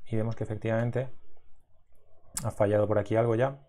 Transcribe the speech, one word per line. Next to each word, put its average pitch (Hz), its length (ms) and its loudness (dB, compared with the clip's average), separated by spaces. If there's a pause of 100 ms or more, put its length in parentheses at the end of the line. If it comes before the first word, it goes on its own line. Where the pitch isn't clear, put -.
y 113 100 -2
vemos 113 180 2
que - 100 -4
efectivamente 113 680 0 (1300)
ha 113 80 -2
fallado 104 380 2
por 104 100 4
aquí 104 180 0
algo 117 180 4
ya. 135 240 0 (100)